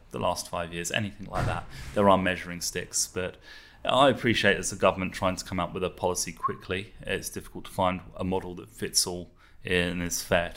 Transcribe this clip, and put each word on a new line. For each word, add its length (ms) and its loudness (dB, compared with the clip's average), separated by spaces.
the 80 -6
last 280 -2
five 260 -6
years, 160 -6
anything 380 -2
like 200 -2
that. 180 -4
There 140 8
are 80 10
measuring 440 -2
sticks, 520 -4
but 220 -4
I 240 6
appreciate 480 4
as 160 -2
a 60 -6
government 340 4
trying 240 0
to 80 -6
come 160 -4
up 140 -2
with 100 -4
a 60 0
policy 420 -2
quickly, 680 -4
it's 280 -4
difficult 360 -10
to 60 -16
find 280 2
a 80 -6
model 320 -2
that 140 -14
fits 360 0
all 260 -6
and 360 2
is 200 -2
fair 360 2